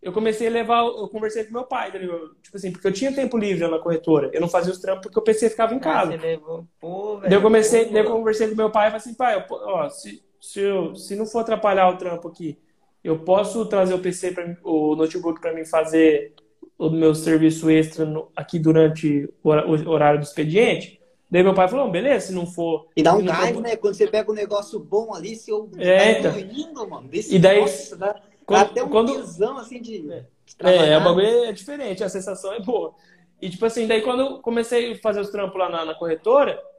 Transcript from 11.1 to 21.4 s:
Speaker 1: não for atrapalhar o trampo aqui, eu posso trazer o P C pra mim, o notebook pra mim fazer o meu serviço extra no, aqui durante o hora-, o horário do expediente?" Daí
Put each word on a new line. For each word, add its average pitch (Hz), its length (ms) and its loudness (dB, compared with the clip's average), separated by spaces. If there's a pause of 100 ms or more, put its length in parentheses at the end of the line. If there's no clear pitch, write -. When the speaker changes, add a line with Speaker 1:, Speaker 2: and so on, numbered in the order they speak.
Speaker 1:
não 214 100 -6
for 226 140 -4
atrapalhar 202 500 2
o 180 80 -4
trampo 175 300 -8
aqui, 165 300 -12 (460)
eu 160 160 -2
posso 196 460 0
trazer 185 280 0
o 180 60 0
P 180 120 -4
C 180 200 -6
pra 175 160 -8
mim, 175 160 -10
o 156 320 0
notebook 160 440 -2
pra 165 140 -6
mim 165 120 -8
fazer 160 680 2 (440)
o 160 120 0
meu 160 240 4
serviço 160 560 2
extra 156 360 2
no, 156 300 -8
aqui 156 240 -6
durante 156 680 2 (140)
o 160 60 2
hora-, 151 180 4
o 160 220 0
horário 151 300 4
do 151 40 -4
expediente?" 165 760 0 (300)
Daí 180 140 4